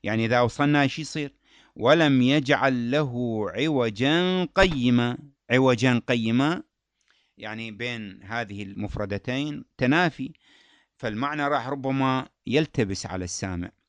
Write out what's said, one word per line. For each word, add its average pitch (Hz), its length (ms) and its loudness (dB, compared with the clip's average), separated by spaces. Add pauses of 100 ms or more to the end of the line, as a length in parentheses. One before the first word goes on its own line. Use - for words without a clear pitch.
يعني 110 220 -2
إذا 120 140 2
أوصلنا 143 480 2
شو 156 140 -6
يصير؟ 147 320 -8 (420)
"ولم 139 460 4
يجعل 127 720 2
له 143 200 0 (400)
عوجا 147 1040 0
قيما". 123 640 2 (340)
عوجا 127 560 4
قيما 123 560 0 (720)
يعني 110 340 -12
بين 107 520 -8
هذه 104 400 -8
المفردتين 104 1000 -6 (140)
تنافي، 139 540 0 (680)
فالمعنى 143 500 -4
راح 131 200 -2
ربما 135 600 -2 (200)
يلتبس 117 580 -2
على 92 200 -6
السامع. 90 460 -8 (180)